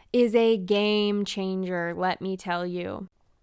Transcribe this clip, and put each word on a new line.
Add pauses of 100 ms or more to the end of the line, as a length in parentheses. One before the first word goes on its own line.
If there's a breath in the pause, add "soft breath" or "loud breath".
(120)
is
a
game
changer,
let
me
tell
you. (340)